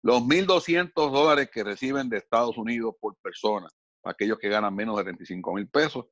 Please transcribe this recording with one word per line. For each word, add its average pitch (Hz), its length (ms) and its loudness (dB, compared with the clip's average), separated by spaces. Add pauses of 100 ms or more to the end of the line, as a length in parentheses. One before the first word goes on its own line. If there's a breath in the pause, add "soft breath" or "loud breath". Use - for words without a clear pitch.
Los 120 200 4
mil 165 220 4
doscientos 170 680 2
dólares 143 400 4
que 110 120 -4
reciben 131 460 -4
de 110 80 -2
Estados 117 400 0
Unidos 113 420 -4
por 104 180 -8
persona, 95 500 -4 (360)
aquellos 107 340 -2
que 101 120 -4
ganan 104 260 0
menos 107 220 -4
de 98 60 -2
treinta 90 200 -10
y - 40 -20
cinco 90 260 -6
mil 101 140 -4
pesos, 147 440 0